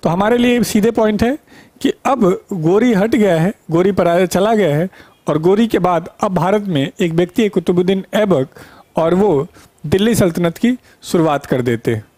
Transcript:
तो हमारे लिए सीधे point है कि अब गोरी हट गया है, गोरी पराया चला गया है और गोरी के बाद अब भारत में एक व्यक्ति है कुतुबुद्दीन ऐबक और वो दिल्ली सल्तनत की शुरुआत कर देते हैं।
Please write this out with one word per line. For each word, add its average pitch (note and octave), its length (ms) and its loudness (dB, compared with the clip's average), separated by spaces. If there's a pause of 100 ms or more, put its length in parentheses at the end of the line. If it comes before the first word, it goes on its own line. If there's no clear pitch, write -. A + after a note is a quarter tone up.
तो E3+ 60 0
हमारे G3+ 300 0
लिए A#3+ 260 2
सीधे A3 260 0
point G#3+ 320 0
है B3 140 0 (440)
कि - 120 -2 (140)
अब B3+ 180 0 (280)
गोरी G3 420 2
हट G#3+ 200 0
गया G3 260 2
है, F#3 120 0 (180)
गोरी F3+ 220 2
पराया F3+ 340 2
चला G3 280 0
गया F3 220 0
है F3 120 -2 (400)
और D3+ 100 0
गोरी G3 280 2
के A3 120 -2
बाद F3 300 -2 (120)
अब G3+ 140 -2
भारत F#3+ 280 0
में D#3+ 280 -2 (100)
एक F3 120 0
व्यक्ति F3 300 0
है G#3 60 2
कुतुबुद्दीन F#3 560 0 (100)
ऐबक F#3 460 0 (360)
और E3 180 0
वो F3+ 320 2 (400)
दिल्ली G3+ 280 0
सल्तनत F3 440 0
की B3 180 0 (280)
शुरुआत D#3+ 420 -2
कर C3 160 -2
देते A#2 320 -2
हैं। A2 100 -8 (140)